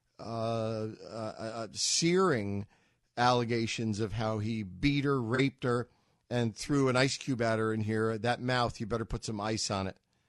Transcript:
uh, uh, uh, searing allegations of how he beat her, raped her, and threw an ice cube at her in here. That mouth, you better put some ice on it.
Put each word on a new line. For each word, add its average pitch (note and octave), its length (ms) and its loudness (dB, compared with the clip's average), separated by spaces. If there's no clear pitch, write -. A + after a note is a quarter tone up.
uh, A2+ 680 -2
uh, A2 300 -8
uh, A2+ 340 -6
searing B2 920 2
allegations A#2 840 2
of G#2+ 140 -2
how A2 260 -2
he A2 240 -2
beat C3 420 0
her, C#3 160 2
raped C3 440 0
her, A#2+ 240 0
and A#2 240 0
threw C#3 340 2
an B2+ 80 4
ice C3 200 4
cube A#2+ 260 -2
at A2+ 160 2
her A2 160 2
in A2 60 0
here. A2 360 0
That A2+ 240 0
mouth, B2 380 0
you A2+ 80 -4
better A2 180 -2
put A2+ 200 -6
some G#2+ 160 -6
ice A2 300 -2
on F#2+ 180 0
it. F#2 80 -10